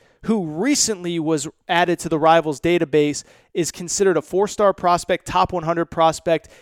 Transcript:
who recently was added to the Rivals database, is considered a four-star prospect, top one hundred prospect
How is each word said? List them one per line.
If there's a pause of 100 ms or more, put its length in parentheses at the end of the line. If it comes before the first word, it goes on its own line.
(220)
who
recently
was (220)
added
to
the
Rivals
database, (320)
is
considered
a
four-star
prospect,
top
one
hundred
prospect (140)